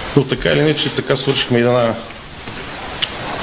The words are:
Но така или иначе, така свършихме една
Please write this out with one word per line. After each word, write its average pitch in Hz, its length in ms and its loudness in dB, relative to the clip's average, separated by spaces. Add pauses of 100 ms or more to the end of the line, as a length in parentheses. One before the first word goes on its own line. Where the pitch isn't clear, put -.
(180)
Но 139 60 8
така 139 260 0
или 151 100 4
иначе, 151 300 2
така 135 260 0
свършихме 131 440 2
една 120 340 4 (1500)